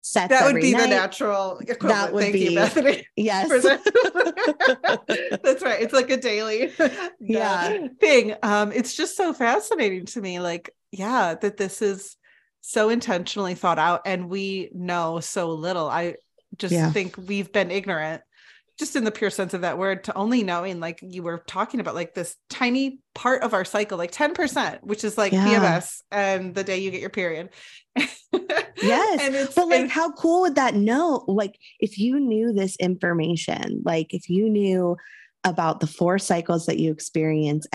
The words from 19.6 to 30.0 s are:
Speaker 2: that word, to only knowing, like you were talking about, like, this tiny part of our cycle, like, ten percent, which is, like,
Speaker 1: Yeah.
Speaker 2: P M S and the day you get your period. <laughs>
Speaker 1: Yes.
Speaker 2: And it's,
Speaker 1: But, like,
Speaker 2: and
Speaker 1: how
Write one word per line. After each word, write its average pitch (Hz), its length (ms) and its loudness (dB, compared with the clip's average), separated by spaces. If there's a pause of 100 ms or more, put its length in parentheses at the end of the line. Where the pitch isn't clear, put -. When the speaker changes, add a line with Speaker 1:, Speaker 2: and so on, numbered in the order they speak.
Speaker 2:
that 170 160 -2
word, 190 280 -2
to - 120 -8
only 226 260 2
knowing, 180 380 -4
like 165 220 -8
you 185 200 -12
were 170 240 -8
talking 208 320 -4
about, 165 160 -4
like, 170 200 -8
this 175 220 -8 (120)
tiny 262 520 -2 (140)
part 262 280 0
of 220 100 -2
our 185 140 0
cycle, 208 320 -4
like, 170 140 -6
ten 302 200 0
percent, 285 500 -2
which 208 220 -6
is, 208 140 -4
like, 196 140 2
Speaker 1:
Yeah. 190 140 4
Speaker 2:
P 208 80 6
M 202 80 6
S 175 480 0
and 190 440 -2
the 196 100 -4
day 190 140 -2
you 190 120 -4
get 180 120 -8
your 190 80 -8
period. 175 400 -6 (440)
<laughs> 277 140 0 (760)
Speaker 1:
Yes. 294 380 2
Speaker 2:
And 269 140 -2
it's, 269 200 -2
Speaker 1:
But, 349 140 4
like, 262 120 6
Speaker 2:
and 262 100 -2
Speaker 1:
how 320 220 0